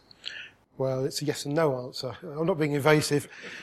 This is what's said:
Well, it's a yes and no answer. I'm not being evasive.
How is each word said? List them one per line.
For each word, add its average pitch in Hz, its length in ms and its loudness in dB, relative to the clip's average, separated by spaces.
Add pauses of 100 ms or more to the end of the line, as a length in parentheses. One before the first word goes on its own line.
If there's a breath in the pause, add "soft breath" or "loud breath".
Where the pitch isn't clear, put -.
(760 loud breath)
Well, 131 280 0
it's - 160 -4
a 147 40 -4
yes 143 200 -4
and 143 100 -4
no 139 300 2
answer. 127 380 -10
I'm 160 220 -4
not 170 140 2
being 147 160 2
evasive. 147 540 4 (320 loud breath)